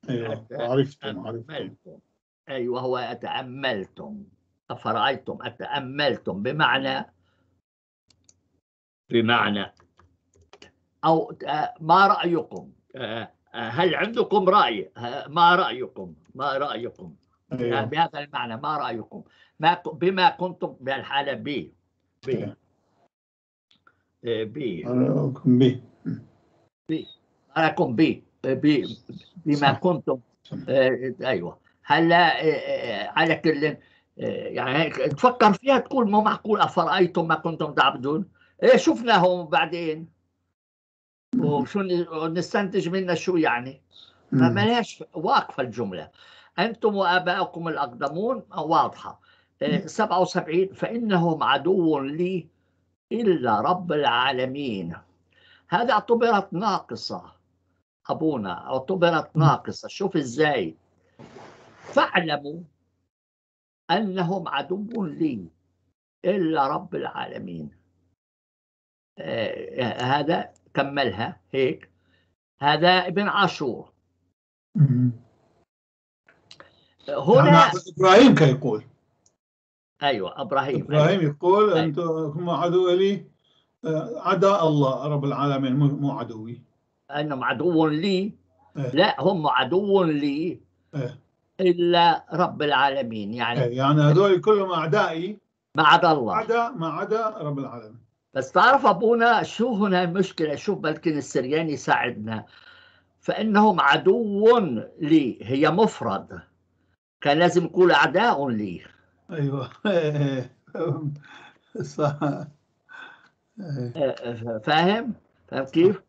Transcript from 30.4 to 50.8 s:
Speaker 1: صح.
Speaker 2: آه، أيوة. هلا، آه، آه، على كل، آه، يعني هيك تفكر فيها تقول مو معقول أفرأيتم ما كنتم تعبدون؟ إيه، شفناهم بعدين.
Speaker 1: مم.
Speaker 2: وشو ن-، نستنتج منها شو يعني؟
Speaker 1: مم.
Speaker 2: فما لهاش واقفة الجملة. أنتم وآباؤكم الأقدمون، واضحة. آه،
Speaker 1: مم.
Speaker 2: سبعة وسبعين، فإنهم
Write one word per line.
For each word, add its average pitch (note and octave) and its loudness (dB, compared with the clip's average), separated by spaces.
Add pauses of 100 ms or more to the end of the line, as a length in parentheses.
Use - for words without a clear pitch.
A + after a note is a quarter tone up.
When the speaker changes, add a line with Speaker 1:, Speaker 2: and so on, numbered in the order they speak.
Speaker 1:
صح. - -14 (120)
Speaker 2:
آه، C3 0
أيوة. F2+ -6 (260)
هلا، E3 4
آه، D#3 4
آه، B2+ -6
على D#3+ 2
كل، D#3 0
آه، D3+ -2 (720)
يعني B2+ -4
هيك D#3+ -2
تفكر A3+ 2
فيها C4 2
تقول A#3+ -2
مو G#3+ 2
معقول G#3 -2
أفرأيتم E3+ 0
ما D#3+ 2
كنتم D#3 -6
تعبدون؟ C#3 -2 (340)
إيه، B3 8
شفناهم G3+ 2
بعدين. E3 -4 (1300)
Speaker 1:
مم. - 0
Speaker 2:
وشو D3+ -2
ن-، E3+ -4
نستنتج F3+ -4
منها F3+ -2
شو F3+ -2
يعني؟ C3+ -2 (500)
Speaker 1:
مم. C#3 2
Speaker 2:
فما B2+ 4
لهاش A#3 -2 (100)
واقفة F3+ -2
الجملة. G2+ -8 (480)
أنتم G#3+ -2
وآباؤكم F3+ -2
الأقدمون، D3+ -4 (140)
واضحة. D3+ -2 (420)
آه، D3 0
Speaker 1:
مم. - -12
Speaker 2:
سبعة F#3 -2
وسبعين، F3+ -2
فإنهم F3+ -2